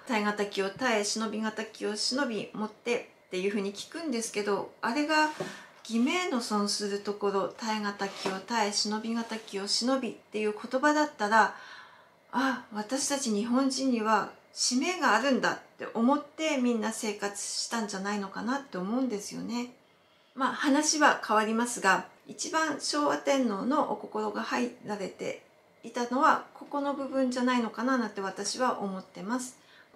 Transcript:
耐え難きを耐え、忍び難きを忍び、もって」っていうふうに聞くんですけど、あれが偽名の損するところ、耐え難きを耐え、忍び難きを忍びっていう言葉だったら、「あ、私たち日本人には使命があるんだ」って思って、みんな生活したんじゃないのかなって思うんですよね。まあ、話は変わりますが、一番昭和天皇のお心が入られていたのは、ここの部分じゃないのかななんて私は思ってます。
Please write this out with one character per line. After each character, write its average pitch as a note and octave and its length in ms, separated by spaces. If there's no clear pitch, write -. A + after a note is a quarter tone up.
耐 A3 140
え - 20
難 G#3 220
き G3 180
を F#3+ 60
耐 A3+ 320
え、 - 20
忍 A3 260
び G#3 120
難 A3 240
き - 200
を G#3 120
忍 C4 300
び、 G#3+ 260
も G#3+ 140
っ - 40
て」 - 400
っ - 40
て F#3 80
い F#3+ 100
う - 20
ふ A3+ 60
う - 20
に G3 140
聞 - 180
く D#4+ 100
ん E4 80
で A#3 120
す A3 100
け G#3 120
ど、 G3+ 280
あ A#3+ 120
れ D4 120
が D4+ 260
偽 A3+ 160
名 F4 300
の C4 100
損 G#3 300
す G3+ 180
る G3+ 120
と G3+ 160
こ G3+ 160
ろ、 F#3+ 180
耐 A3 280
え - 40
難 G3+ 260
き G3 220
を F#3+ 100
耐 G#3+ 300
え、 - 20
忍 G#3 300
び A3+ 120
難 A3+ 120
き G3 200
を G3 80
忍 C4 320
び A#3+ 120
っ - 20
て - 260
い G#3+ 80
う G#3 60
言 A#3 260
葉 D4 140
だ D4+ 100
っ D4 100
た G#3 140
ら、 G#3 280
「あ、 C4 320
私 G#3+ 360
た C#4 100
ち A#3+ 120
日 G#3 140
本 C4 240
人 C4 220
に A3+ 100
は G#3+ 300
使 - 240
命 F4 240
が A#3+ 120
あ A3 80
る C#4 100
ん A3 100
だ」 E3+ 180
っ - 0
て - 160
思 A#3+ 220
っ D4 80
て、 D#4 320
み B3 160
ん A3+ 80
な G#3+ 140
生 - 220
活 G3+ 280
し - 260
た A#3 120
ん G3+ 80
じ G3+ 80
ゃ - 20
な G3+ 160
い G#3 40
の G3 100
か - 140
な C4 160
っ C4+ 40
て A#3 140
思 G3 200
う C4 40
ん B3+ 80
で G3+ 100
す F3 160
よ E3 60
ね。 A#3+ 320
ま C4 120
あ、 - 20
話 D4+ 460
は C#4+ 280
変 G#3+ 80
わ G#3+ 80
り G#3+ 100
ま A#3 140
す G3 140
が、 F#3 240
一 - 240
番 D#4+ 300
昭 D4 280
和 D4 100
天 C#4 320
皇 F#3+ 140
の C4 280
お G#3 60
心 G#3+ 340
が G#3+ 100
入 B3 300
ら G#3 100
れ F#3+ 140
て - 340
い A#3 80
た A#3+ 180
の B3+ 120
は、 - 320
こ - 100
こ - 160
の C#4+ 140
部 C4+ 160
分 C4 200
じ B3 100
ゃ B3 40
な B3 140
い A#3+ 40
の A3 80
か - 140
な C4 140
な A3+ 100
ん - 40
て G3 100
私 F#3+ 360
は B3 220
思 F#3+ 200
っ F#3 40
て - 180
ま A#3 200
す。 - 160